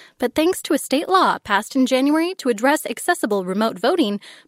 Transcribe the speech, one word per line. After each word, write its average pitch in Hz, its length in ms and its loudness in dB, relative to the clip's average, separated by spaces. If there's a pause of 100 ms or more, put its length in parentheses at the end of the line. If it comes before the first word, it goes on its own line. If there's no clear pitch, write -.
(180)
But 247 180 -2
thanks 330 260 0
to - 120 -2
a 269 40 2
state 294 300 -2
law 330 300 2
passed 208 360 -2
in 262 120 2
January 302 500 2
to - 140 -4
address 254 360 0
accessible 220 580 -2
remote 190 340 -2
voting, 240 420 0 (280)